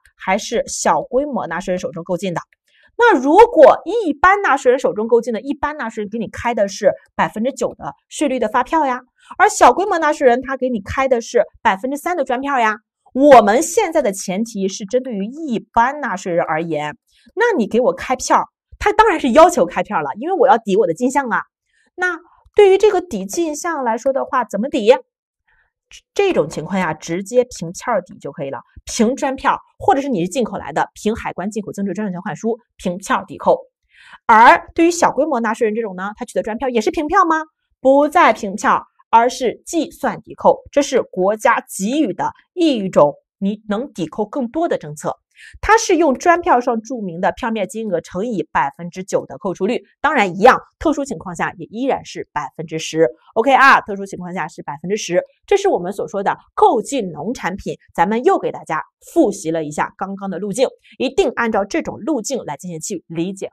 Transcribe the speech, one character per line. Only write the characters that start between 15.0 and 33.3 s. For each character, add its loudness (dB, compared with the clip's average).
对 -10
于 -4
一 -6
般 -2
纳 -6
税 -8
人 0
而 -2
言， -6
那 0
你 0
给 0
我 2
开 -4
票， 0
他 0
当 6
然 0
是 0
要 8
求 2
开 -4
票 -4
了， -4
因 -6
为 0
我 2
要 6
抵 -2
我 4
的 -2
进 -2
项 -2
啊。 -2
那 -4
对 8
于 6
这 4
个 0
抵 -8
进 -4
项 -6
来 0
说 -2
的 -2
话， -2
怎 -6
么 -4
抵？ 4
这 2
种 0
情 -10
况 -4
下， -2
直 -6
接 0
凭 -12
票 -4
抵 -20
就 -12
可 -10
以 -10
了， -12
凭 0
专 -4
票， 0
或 2
者 -2
是 -6
你 0
是 -4
进 -2
口 -6
来 -12
的， -2
凭 -4
海 -8
关 -8
进 -8
口 -10
增 -6
值 -4
专 -6
用 -6
条 -8
款 -8
书， -4
凭 -6
票 -4
抵 -16